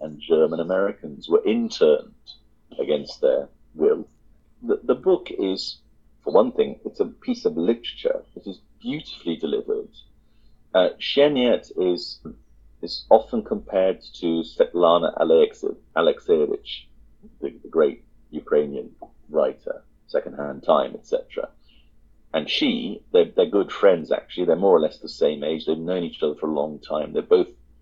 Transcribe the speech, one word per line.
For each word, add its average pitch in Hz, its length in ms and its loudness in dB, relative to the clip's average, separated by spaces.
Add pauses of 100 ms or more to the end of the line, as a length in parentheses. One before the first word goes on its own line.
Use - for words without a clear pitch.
and 76 180 -12
German 80 400 0
Americans 87 720 -6
were 82 160 2
interned 107 680 2 (680)
against 71 400 -4
their 67 280 0 (260)
will. 76 320 0 (560)
The, 117 200 -2
the - 120 0
book - 340 0
is, - 480 -6 (460)
for - 100 -2
one 92 180 4
thing, - 340 -2
it's - 140 -8
a - 60 0
piece - 400 -6
of 226 100 0
literature. - 680 -2 (120)
It - 120 -16
is - 120 -12 (220)
beautifully - 540 -8
delivered. - 540 -4 (840)
Uh, 92 160 4 (100)
Sieniec 135 800 2
is, 87 420 -2 (600)
is - 280 -10
often 110 340 4
compared 95 580 -2 (180)
to 82 220 -2
Svetlana 85 760 2
Alexei-, 80 600 2 (180)
Alexeyevich, 80 880 0 (560)
the, 71 200 -8
the - 80 -20
great 78 340 0 (280)
Ukrainian 73 600 -4 (380)
writer, 71 540 -4 (240)
Secondhand 71 560 -8
Time, 71 300 2
et - 120 -18
cetera. - 440 -6 (840)
And - 160 -4
she, 104 540 -4 (100)
they're, 87 240 4
they're 87 140 2
good 98 220 0
friends, 87 400 2
actually. - 340 -4
They're 85 100 2
more 92 220 6
or - 20 4
less 78 200 -2
the - 100 -14
same 76 340 -2
age. 78 220 -4
They've 80 120 0
known 85 260 -4
each 80 180 -10
other 76 140 -2
for 80 120 -6
a 78 60 -2
long 76 260 -4
time. 76 340 -6
They're 78 100 -2
both - 240 4 (340)